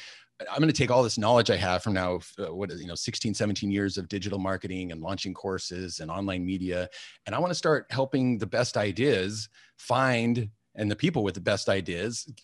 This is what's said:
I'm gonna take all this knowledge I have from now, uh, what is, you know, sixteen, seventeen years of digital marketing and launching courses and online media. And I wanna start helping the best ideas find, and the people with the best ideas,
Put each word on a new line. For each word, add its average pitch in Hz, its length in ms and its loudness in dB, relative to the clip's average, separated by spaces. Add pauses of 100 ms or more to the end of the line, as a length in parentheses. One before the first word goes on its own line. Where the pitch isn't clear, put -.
(500)
I'm 123 80 -4
gonna 156 140 4
take 120 180 2
all 123 140 6
this 113 140 0
knowledge 113 320 6
I 98 60 6
have 90 280 2
from 107 80 0
now, 90 260 0 (180)
uh, 87 160 -6
what 95 200 -6
is, 85 80 -10
you 92 80 -10
know, 82 80 -8
sixteen, - 360 -4
seventeen 104 380 0
years 98 260 2
of 90 120 -6
digital 98 320 -4
marketing 92 500 -4
and 80 100 -10
launching 92 340 -6
courses 92 640 -6
and 80 100 -8
online 92 340 -2
media. 90 440 -2 (380)
And 101 80 -6
I 127 40 0
wanna 175 160 0
start 156 360 2
helping 127 480 2
the 101 80 -2
best 117 300 0
ideas 107 720 2 (280)
find, 120 760 2 (240)
and 104 160 0
the 104 60 0
people 156 260 2
with 95 120 2
the 98 60 -6
best 101 280 0
ideas, 98 580 -2 (160)